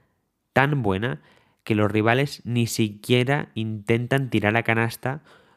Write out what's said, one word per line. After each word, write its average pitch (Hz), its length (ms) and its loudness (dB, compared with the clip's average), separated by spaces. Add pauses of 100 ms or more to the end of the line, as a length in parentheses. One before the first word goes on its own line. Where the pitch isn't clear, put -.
(520)
tan 139 300 2
buena 110 380 -2 (440)
que 113 100 0
los 104 160 2
rivales 113 540 0
ni 117 240 0
siquiera 123 840 0
intentan 113 760 -2
tirar 104 260 2
a 117 60 0
canasta 113 640 -2 (320)